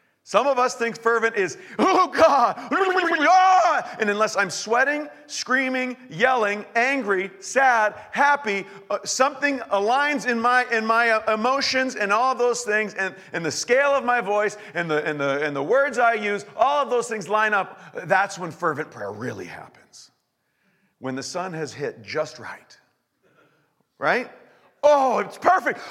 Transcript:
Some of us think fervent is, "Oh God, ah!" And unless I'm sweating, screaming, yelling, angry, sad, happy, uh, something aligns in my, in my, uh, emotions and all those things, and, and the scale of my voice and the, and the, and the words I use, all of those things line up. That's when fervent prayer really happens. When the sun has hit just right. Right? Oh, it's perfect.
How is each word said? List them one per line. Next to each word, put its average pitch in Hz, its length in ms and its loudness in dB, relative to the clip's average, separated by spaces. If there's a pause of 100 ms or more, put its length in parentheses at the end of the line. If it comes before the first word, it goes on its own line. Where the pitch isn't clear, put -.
(280)
Some 233 200 2
of 269 100 2
us 247 160 2
think 233 260 -4
fervent 226 360 0
is, 185 200 -2 (220)
"Oh 370 300 4
God, 277 500 4
ah!" 359 1400 4
And 208 100 0
unless 208 260 0
I'm 190 140 0
sweating, 269 580 0 (200)
screaming, 254 680 -2 (140)
yelling, 208 560 0 (100)
angry, 226 540 0 (100)
sad, 233 540 2 (160)
happy, 247 560 0 (240)
uh, 202 140 -2
something 277 560 -2
aligns 233 680 0
in 233 140 0
my, 247 300 4
in 220 120 0
my, 226 280 2
uh, 220 240 0
emotions 262 600 0
and 202 160 -2
all 247 220 2
those 240 300 0
things, 208 320 -2
and, 190 180 -4 (200)
and 170 120 -4
the 151 60 -2
scale 277 400 0
of 269 120 0
my 247 160 0
voice 208 380 -2 (160)
and 170 160 -4
the, 151 160 0
and 151 140 -4
the, 143 260 -2
and 147 100 -4
the 139 60 -4
words 247 380 0
I 233 160 4
use, 208 280 -4 (140)
all 285 240 2
of 247 80 -4
those 233 180 -2
things 214 220 -8
line 214 240 2
up. 196 260 -2 (260)
That's 190 340 0
when 175 100 -8
fervent 147 400 -4
prayer 101 220 -10
really 104 340 -10
happens. - 640 -20 (880)
When 131 160 -6
the 131 80 -6
sun 180 320 -6
has 160 180 -8
hit 131 300 -8
just 139 380 -8
right. - 360 -18 (1200)
Right? 190 320 0 (560)
Oh, 269 300 4
it's 196 220 -6
perfect. 311 400 2 (120)